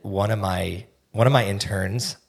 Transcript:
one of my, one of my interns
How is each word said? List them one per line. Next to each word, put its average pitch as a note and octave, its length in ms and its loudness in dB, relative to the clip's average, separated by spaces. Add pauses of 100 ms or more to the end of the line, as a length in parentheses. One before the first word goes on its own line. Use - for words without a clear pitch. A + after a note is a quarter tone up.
one G2+ 280 -2
of G#2 80 0
my, F#2 480 -4 (240)
one A2+ 160 4
of C3 60 6
my B2 140 4
interns G2 720 -2 (120)